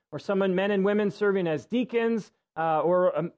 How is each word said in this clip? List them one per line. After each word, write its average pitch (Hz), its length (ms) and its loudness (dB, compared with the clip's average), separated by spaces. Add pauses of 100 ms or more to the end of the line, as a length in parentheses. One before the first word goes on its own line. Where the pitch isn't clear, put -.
(120)
or 147 80 -10
someone, 196 340 0
men 190 160 0
and 196 160 2
women 208 240 2
serving 196 380 0
as 156 180 -4
deacons, 233 680 -2 (240)
uh, 160 260 0
or 180 280 4
a, 156 280 -4